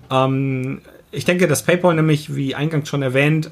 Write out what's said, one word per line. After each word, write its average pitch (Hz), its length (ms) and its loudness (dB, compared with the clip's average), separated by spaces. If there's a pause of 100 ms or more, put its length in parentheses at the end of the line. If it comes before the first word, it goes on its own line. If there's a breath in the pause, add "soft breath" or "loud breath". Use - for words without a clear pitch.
Ähm, 131 720 -2 (300)
ich - 140 -8
denke, 180 220 2
dass 147 160 0
PayPal 175 300 2
nämlich, 156 420 0
wie 139 200 -4
eingangs 147 340 -4
schon 143 120 -4
erwähnt, 143 500 0